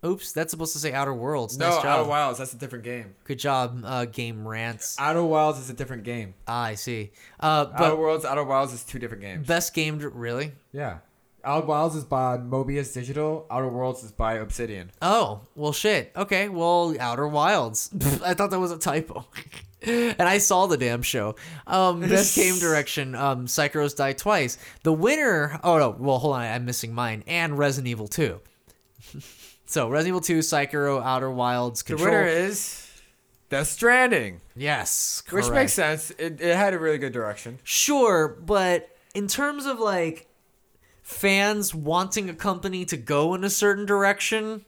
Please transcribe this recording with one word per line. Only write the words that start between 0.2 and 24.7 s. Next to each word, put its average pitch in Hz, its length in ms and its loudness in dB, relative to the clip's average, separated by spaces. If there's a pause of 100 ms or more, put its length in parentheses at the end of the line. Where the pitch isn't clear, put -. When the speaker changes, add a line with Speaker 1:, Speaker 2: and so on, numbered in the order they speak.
Speaker 1:
that's 160 180 -4
supposed 160 220 -6
to 147 80 -6
say 147 120 -4
Outer 139 220 -2
Worlds. 123 420 -4
Speaker 2:
No, 151 140 0
Speaker 1:
Nice 170 60 4
job. 143 100 0 (140)
Speaker 2:
Outer 151 80 0
Wilds. 143 320 0
That's 127 120 -8
a 127 40 -16
different 117 280 -12
game. 117 300 -10 (100)
Speaker 1:
Good 135 140 -8
job, 127 460 -2
uh, 123 220 -2
Game 113 420 -8
Rants. 110 500 -6
Speaker 2:
Outer 160 240 2
Wilds 156 380 2
is 131 100 -12
a 123 40 -10
different 127 280 -10
game. 110 320 -8 (140)
Speaker 1:
Ah, 120 160 -2
I 110 100 -4
see. 107 380 -8 (260)
Uh, 156 280 2
but 147 160 -4
Speaker 2:
Outer 156 140 6
Worlds, 160 280 2
Outer 139 180 0
Wilds 135 300 0
is 120 100 -10
two - 160 -12
different 113 240 -10
games. 101 240 -8
Speaker 1:
best 170 280 0
game, 156 240 -2
dir-, 147 100 -8
really? 123 440 -6 (200)
Speaker 2:
Yeah. 131 260 -8 (460)
Outer 147 220 0
Wilds 151 280 2
is 151 100 -6
by 127 320 0
Mobius 131 560 -4
Digital. 151 560 -4
Outer 127 200 -2
Worlds 127 340 -4
is 110 80 -18
by 113 240 0
Obsidian. 104 560 -6 (100)
Speaker 1:
Oh, 160 420 2 (120)
well, 147 180 -2
shit. 185 440 2
Okay, 196 320 0
well, 170 500 2
Outer 123 300 0
Wilds. 151 640 2
<laughs> 202 40 -6
Pfft, 139 280 2
I 180 100 2
thought 202 160 0
that 185 100 0
was 175 120 0
a 165 60 -8
typo. - 520 -2
<laughs> - 60 -16 (480)
And 233 380 2
I 190 160 4
saw 190 300 4
the 165 80 2
damn 120 260 0
show. 107 320 -2 (320)
Um, 180 360 2
best 190 340 4
game 185 220 4
Speaker 2:
<laughs> - 20 -2
Speaker 1:
direction, 147 560 0
um, 131 300 0
Sekiro 147 500 0
Die 139 160 0
Twice. 175 440 0 (280)